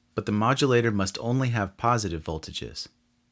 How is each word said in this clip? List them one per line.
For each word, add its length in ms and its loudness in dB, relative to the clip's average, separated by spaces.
but 100 -2
the 60 0
modulator 580 4
must 300 0
only 300 0
have 260 -2
positive 480 0
voltages. 640 -8